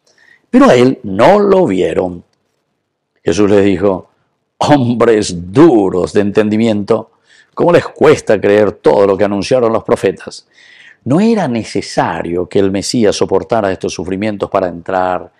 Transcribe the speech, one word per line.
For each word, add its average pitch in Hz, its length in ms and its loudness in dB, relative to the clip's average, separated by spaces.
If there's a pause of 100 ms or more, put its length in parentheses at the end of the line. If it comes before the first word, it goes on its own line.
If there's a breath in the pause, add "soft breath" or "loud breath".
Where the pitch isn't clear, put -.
(500 soft breath)
pero 262 200 4
a 135 60 6
él 127 280 2
no 113 340 2
lo 196 280 2
vieron. 90 580 -4 (1000)
Jesús 98 300 0
les 101 140 4
dijo: 98 420 -2 (520)
"Hombres 113 920 0
duros 101 640 2
de 104 80 2
entendimiento, 107 880 -2 (420 soft breath)
¿cómo 170 200 0
les 151 140 2
cuesta 117 520 2
creer 101 320 2
todo 113 340 2
lo 98 120 0
que 101 80 0
anunciaron 113 480 -2
los 107 100 -2
profetas? - 640 -4 (560 soft breath)
¿No 143 180 0
era 214 260 0
necesario 90 1040 -6
que 101 100 -2
el 98 100 2
Mesías 98 460 -2
soportara 98 560 -2
estos 92 220 -6
sufrimientos 95 560 -6
para - 180 -2
entrar 87 720 -6